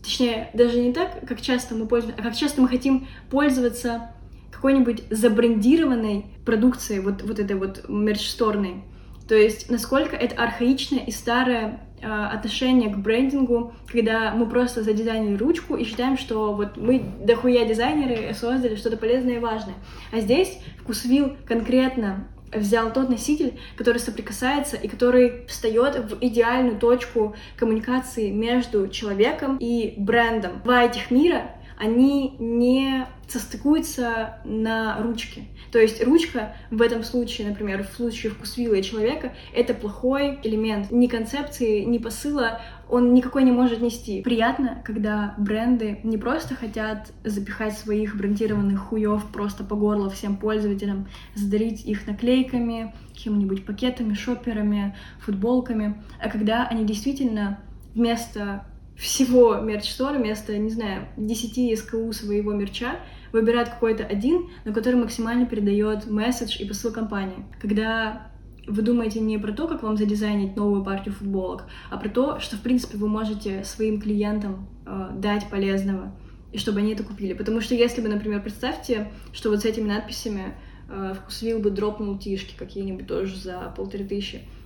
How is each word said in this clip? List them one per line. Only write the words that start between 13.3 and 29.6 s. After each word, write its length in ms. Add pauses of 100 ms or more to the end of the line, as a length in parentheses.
когда 460
мы 140
просто 340
задизайнили 540
ручку 400
и 80
считаем, 340
что 360
вот 240
мы 260 (200)
дохуя 420
дизайнеры 680
создали 420
что-то 220
полезное 380
и 40
важное. 360 (360)
А 80
здесь 400 (200)
Вкусвилл 680
конкретно 840 (240)
взял 400
тот 180
носитель, 500 (180)
который 220
соприкасается 760
и 120
который 580
встает 500 (160)
в 80
идеальную 600
точку 560 (220)
коммуникации 720
между 560
человеком 680
и 400